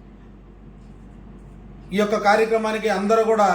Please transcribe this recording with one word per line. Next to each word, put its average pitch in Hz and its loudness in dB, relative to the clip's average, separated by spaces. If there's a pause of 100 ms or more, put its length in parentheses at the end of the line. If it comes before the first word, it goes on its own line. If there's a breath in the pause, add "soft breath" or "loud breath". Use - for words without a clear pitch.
(2000)
ఈ 202 0
యొక్క 208 -2 (100)
కార్యక్రమానికి 220 0
అందరూ 220 0
కూడా, 208 2